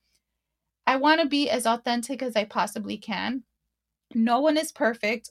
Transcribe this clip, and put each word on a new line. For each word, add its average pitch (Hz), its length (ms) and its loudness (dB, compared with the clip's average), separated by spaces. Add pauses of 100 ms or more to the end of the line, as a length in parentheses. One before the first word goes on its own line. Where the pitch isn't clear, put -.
(840)
I 262 120 4
wanna 302 300 4
be 285 220 0
as 254 160 -2
authentic 233 600 -2
as 247 100 -4
I 208 80 2
possibly 208 540 -6
can. 214 480 -4 (720)
No 233 240 2
one 302 160 4
is 320 160 -2
perfect, 226 580 -2